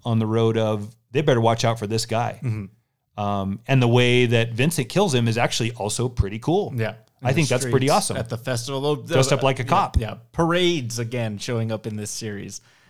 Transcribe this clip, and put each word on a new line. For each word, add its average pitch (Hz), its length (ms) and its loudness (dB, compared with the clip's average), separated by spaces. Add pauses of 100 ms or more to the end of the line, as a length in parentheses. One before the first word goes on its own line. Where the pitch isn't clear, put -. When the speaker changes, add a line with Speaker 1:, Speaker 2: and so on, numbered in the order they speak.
Speaker 1:
on 117 140 2
the 110 80 2
road 113 320 2
of, 107 340 -2 (200)
"They 151 100 0
better 135 180 4
watch 113 240 2
out 117 140 0
for 104 80 -6
this 110 180 -2
guy." - 380 -4
Speaker 2:
Mm-hmm. 110 220 -4 (580)
Speaker 1:
Um, 98 460 -4
and 135 120 4
the 123 80 4
way 123 380 6
that 117 280 2
Vincent 131 340 0
kills 180 260 2
him 117 140 2
is 113 100 0
actually 120 360 0
also 113 340 -2
pretty 113 320 -2
cool. 170 360 0
Speaker 2:
Yeah. 110 180 -2 (280)
Speaker 1:
I 127 60 -2
Speaker 2:
In 135 80 4
Speaker 1:
think 151 120 2
Speaker 2:
the 123 60 2
Speaker 1:
that's 131 100 0
pretty 127 220 2
Speaker 2:
streets, 147 60 4
Speaker 1:
awesome. 202 240 0
Speaker 2:
at 117 120 -6
the 113 100 -6
festival. 135 580 -2
The, 123 180 -6
Speaker 1:
Dressed 135 180 4
up 139 120 0
like 131 160 0
a - 20 -4
Speaker 2:
yeah, 120 60 -6
Speaker 1:
cop. 175 320 2
Speaker 2:
yeah. 107 140 -6 (180)
Parades, 165 640 0
again, 113 400 -4
showing 113 320 -4
up 110 160 -6
in 107 80 -8
this 104 160 -8
series. 101 500 -10 (300)